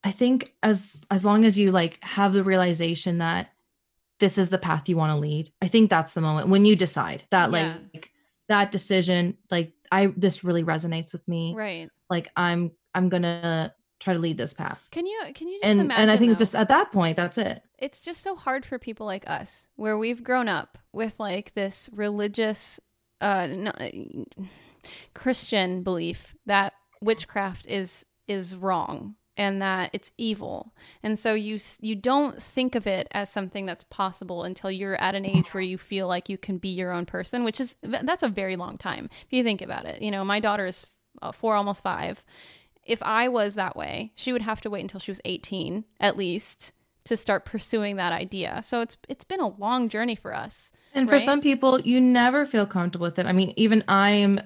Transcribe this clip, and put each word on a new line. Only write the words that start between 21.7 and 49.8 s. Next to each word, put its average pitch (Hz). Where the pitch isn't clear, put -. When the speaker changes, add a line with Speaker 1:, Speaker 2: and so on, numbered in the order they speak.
Speaker 2:
religious, 208
uh, 190
n-, -
Christian 185
belief 175
that 196
witchcraft 202
is, -
is 190
wrong 190
and 196
that 190
it's -
evil. 214
And 214
so 220
you 214
s-, -
you 214
don't 262
think 254
of 220
it 190
as 202
something 196
that's 175
possible 185
until 185
you're 190
at 190
an 196
age 190
where 190
you 185
feel 190
like 180
you 190
can 190
be 190
your 180
own 175
person, 185
which 220
is, 254
th-, 226
that's 330
a 269
very 190
long 175
time -
if -
you 254
think 214
about -
it. -
You 214
know, 196
my 202
daughter 208
is, 180
uh, -
four, 220
almost 202
five. -
If 226
I 240
was 208
that 190
way, 78
she -
would 240
have 214
to 214
wait 202
until 190
she -
was 190
eighteen 190
at 202
least -
to 233
start 202
pursuing 208
that 175
idea. 185
So 233
it's, -
it's -
been 381
a 269
long 214